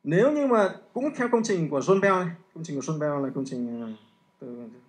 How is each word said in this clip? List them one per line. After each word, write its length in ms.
Nếu 280
như 140
mà 240
cũng 240
theo 120
công 140
trình 280
của 100
John 200
Bell 140
này, 200
công 100
trình 160
của 120
John 60
Bell 260
là 100
công 120
trình, 360
à, 60
tôi, 320